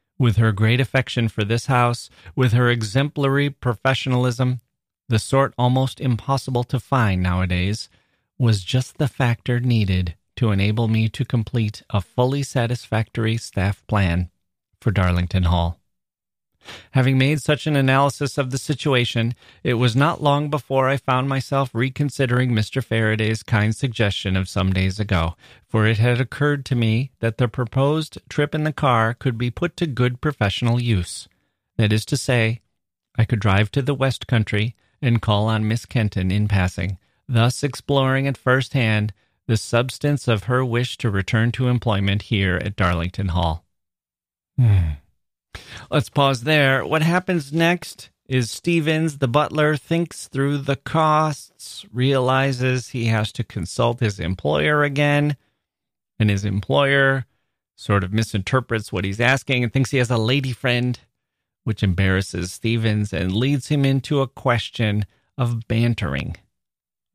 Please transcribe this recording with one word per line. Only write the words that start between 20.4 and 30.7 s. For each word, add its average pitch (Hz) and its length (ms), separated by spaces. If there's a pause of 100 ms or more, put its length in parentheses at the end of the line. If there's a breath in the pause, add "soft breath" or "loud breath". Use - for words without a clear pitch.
before 131 380
I 139 80
found 131 320
myself 135 440
reconsidering 127 800
Mister 110 300
Faraday's 110 600
kind 107 300
suggestion 104 600
of 95 120
some 95 240
days 95 260
ago, 87 380 (320 loud breath)
for 110 180
it 110 120
had 120 220
occurred 143 460
to - 80
me 117 460
that 113 180
the 127 80
proposed 139 720 (100)
trip 147 240
in 151 120
the 151 80
car 117 420
could 120 240
be 123 100
put 170 280
to 175 100
good 123 340
professional 120 600